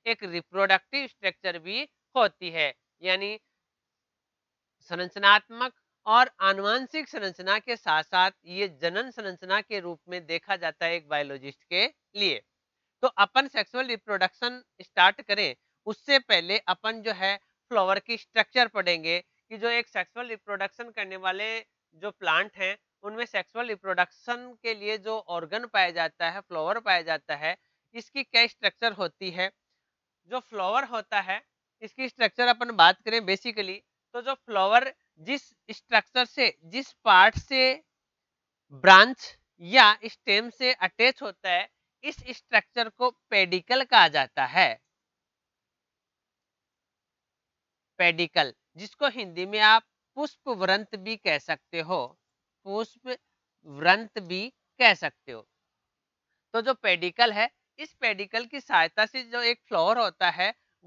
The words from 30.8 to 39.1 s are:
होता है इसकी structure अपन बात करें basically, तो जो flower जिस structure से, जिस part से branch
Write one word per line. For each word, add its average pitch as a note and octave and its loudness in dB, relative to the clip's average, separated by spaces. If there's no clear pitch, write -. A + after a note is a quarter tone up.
होता A3 -6
है F#3+ -6
इसकी B3+ -10
structure A#3+ -2
अपन A#3+ 0
बात F#3+ 6
करें A3+ -4
basically, G3 -6
तो A#3+ -10
जो C4 -6
flower A3+ 2
जिस A#3+ -8
structure A#3 0
से, A#3 -2
जिस G#3 -10
part G3+ 6
से C4 0
branch G3 8